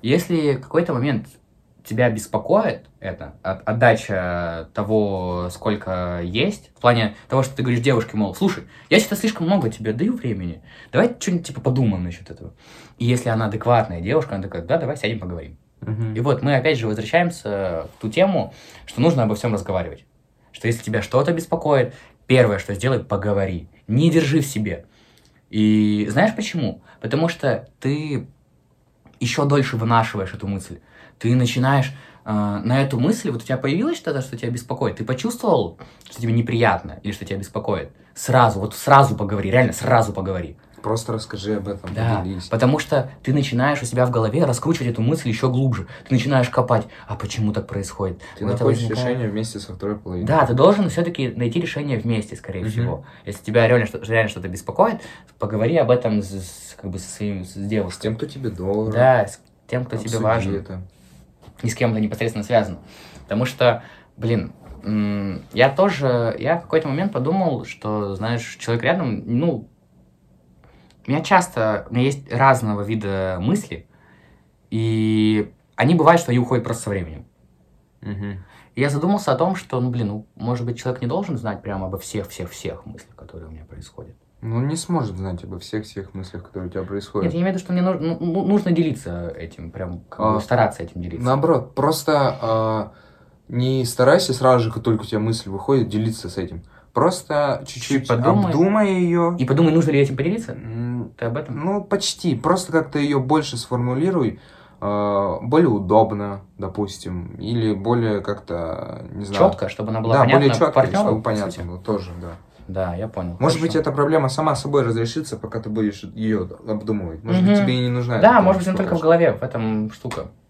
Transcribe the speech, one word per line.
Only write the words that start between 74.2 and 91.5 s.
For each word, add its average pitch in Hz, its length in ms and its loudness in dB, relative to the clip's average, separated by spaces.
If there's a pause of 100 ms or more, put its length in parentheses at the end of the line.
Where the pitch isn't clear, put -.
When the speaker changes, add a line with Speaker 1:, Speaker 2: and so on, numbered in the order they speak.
Speaker 1:
и 110 800 2 (240)
они 147 200 4
бывают, 165 260 6
что 123 100 -4
они 123 80 4
уходят 120 260 2
просто 117 180 -6
со 107 80 -6
временем. 80 340 -6 (760)
Speaker 2:
Мгм. 101 420 -8 (320)
Speaker 1:
И 123 60 -2
я 143 80 2
задумался 175 440 0
о - 20 2
том, 180 200 0
что, 131 260 -4
ну, 127 80 0
блин, 120 180 -2
ну, 107 280 -8
может 120 300 -2
быть, 117 140 -4
человек 127 220 -6
не 123 60 -4
должен 170 300 -2
знать 110 260 -6
прямо 95 240 -6
обо 95 100 -6
всех-всех-всех - 880 -10
мыслях, - 300 -18
которые 80 340 -18
у - 20 -16
меня 78 140 -16
происходят. - 500 -18 (260)
Speaker 2:
Ну, 113 160 -4
он 131 100 0
не 160 100 -2
сможет 131 400 -2
знать 92 260 -6
обо 92 160 -12
всех-всех 104 540 -10
мыслях, 92 300 -12
которые 92 260 -10
у - 20 -12
тебя 92 120 -6
происходят. 101 420 -4
Speaker 1:
Нет, - 80 0
я 170 80 -2
имею 185 120 0
в - 40 -4
виду, 185 80 -8
что 180 80 -4
мне 180 100 2
нуж-, 180 160 0
ну, 165 220 -2
ну, 175 240 0
нужно 196 260 4
делиться 90 580 -2
этим, 82 420 -12
прям, 90 380 -8
как - 100 -16
бы 107 180 2
Speaker 2:
А, 104 40 -2
Speaker 1:
стараться 120 420 2
этим - 180 -10
делиться. 87 240 -6
Speaker 2:
наоборот, 139 500 2